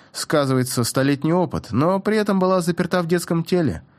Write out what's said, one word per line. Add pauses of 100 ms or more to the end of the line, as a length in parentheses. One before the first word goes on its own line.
(120)
Сказывается
столетний
опыт,
но
при
этом
была
заперта
в
детском
теле. (160)